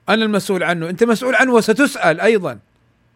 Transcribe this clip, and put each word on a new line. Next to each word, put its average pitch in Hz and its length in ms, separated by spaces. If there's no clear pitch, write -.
أنا 220 160
المسؤول 202 380
عنه، 165 280
أنت 185 140
مسؤول 240 300
عنه 247 180
وستسأل 220 680
أيضًا. 180 380